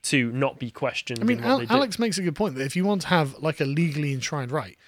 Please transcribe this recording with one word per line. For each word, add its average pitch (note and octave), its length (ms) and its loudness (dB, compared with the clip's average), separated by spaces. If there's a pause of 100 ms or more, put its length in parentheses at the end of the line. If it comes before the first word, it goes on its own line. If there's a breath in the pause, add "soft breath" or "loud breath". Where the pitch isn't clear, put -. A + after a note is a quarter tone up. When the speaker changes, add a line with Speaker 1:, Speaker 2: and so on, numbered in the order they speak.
Speaker 1:
to B2 300 2
not C3 260 0
be A#2+ 140 -8
questioned - 480 -4
Speaker 2:
I - 40 -4
mean, A#3 140 4
Speaker 1:
in A#3 60 -6
what A#3 80 0
Speaker 2:
Al-, C4+ 80 4
Speaker 1:
they A#3+ 80 -4
do. A3+ 80 2
Speaker 2:
Alex C4 240 2
makes G#3+ 180 0
a F#3+ 60 -2
good E3 120 0
point F#3+ 200 0
that C3 100 -4
if C#3 100 -4
you F3+ 80 2
want G3+ 200 2
to - 60 -8
have, D#3 280 2
like, D3+ 240 -2
a C#3+ 40 2
legally D3 480 0
enshrined C3 380 -4
right, C#3 240 -4 (120 soft breath)